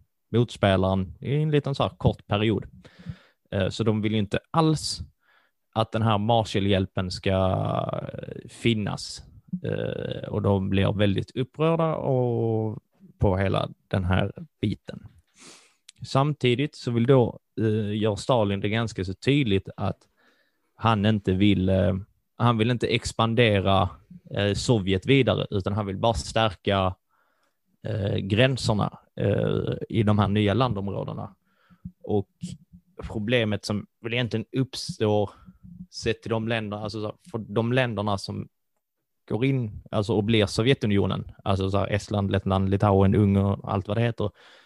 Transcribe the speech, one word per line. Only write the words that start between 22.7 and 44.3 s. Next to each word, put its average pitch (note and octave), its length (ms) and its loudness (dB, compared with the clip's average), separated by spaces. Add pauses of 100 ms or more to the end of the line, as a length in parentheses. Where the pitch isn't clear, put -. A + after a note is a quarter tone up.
inte A#2 160 -2
expandera, G#2 1040 2 (400)
eh, G2+ 240 0
Sovjet F#2+ 520 0
vidare, A2 440 2
utan G2+ 220 -2
han G#2 140 -4
vill G2 100 -6
bara A2 180 0
stärka, G2 800 0 (880)
eh, G#2 340 -4
gränserna, G#2 840 0 (180)
eh, - 580 0 (140)
i A2 140 0
de G#2 160 4
här G2+ 100 2
nya G2+ 260 2
landområdena. G#2 800 -4 (680)
Och - 260 -2 (840)
problemet A2 520 0
som G#2 220 -4 (140)
väl A2+ 140 -8
egentligen A#2 380 -2
uppstår G#2+ 800 -2 (600)
sett - 320 -6
till G#2+ 80 -8
de A2+ 180 -2
länder, A2 280 -4
alltså, G#2+ 240 -8
så, G#2+ 160 -8 (140)
för A#2 80 -6
de A2+ 340 -2
länderna G#2 460 0
som G2+ 300 -8 (800)
går A2+ 160 -2
in, B2+ 460 -2
alltså, G#2+ 220 0
och G#2 120 2
blir G#2+ 220 4
Sovjetunionen, G2+ 880 0 (120)
alltså, F#2+ 260 0
så G2 80 2
här, G2 140 0
Estland, G2+ 380 -2
Lettland, F#2+ 400 0
Litauen, G2 440 6
Ungern, G2 480 4
allt - 260 -4
vad G#2 80 -2
det A#2 60 0
heter, A2 280 -2 (360)